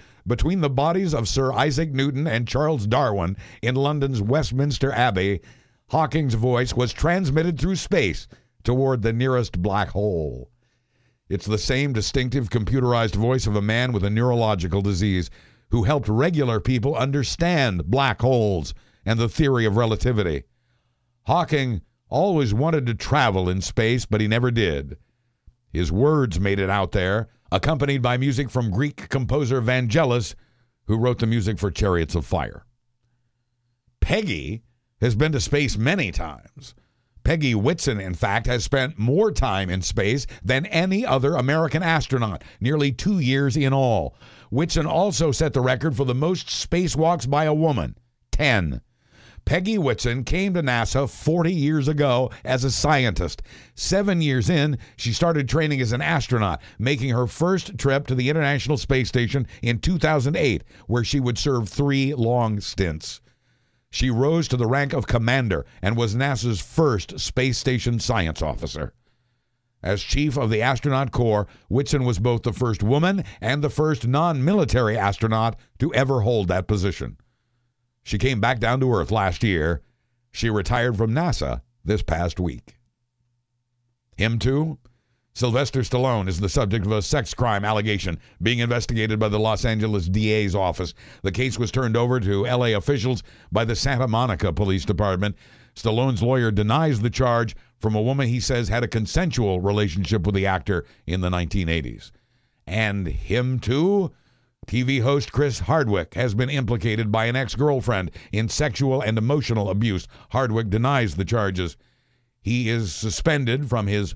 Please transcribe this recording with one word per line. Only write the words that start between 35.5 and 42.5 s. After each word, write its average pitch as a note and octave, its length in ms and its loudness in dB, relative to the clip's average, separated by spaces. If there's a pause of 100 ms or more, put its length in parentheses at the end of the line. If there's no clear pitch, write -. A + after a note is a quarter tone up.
many B2+ 340 0
times. D2+ 640 -10 (500)
Peggy D3 300 2
Whitson, A#2 460 0
in F#2 140 -6
fact, G#2+ 320 0
has B2 180 0
spent C3 340 -2
more D3+ 320 2
time G2 380 0
in F#2 140 -2
space A2 440 0 (160)
than B2+ 240 0
any F#3+ 380 0
other C3+ 300 2
American D3+ 480 0
astronaut, B2+ 600 0 (180)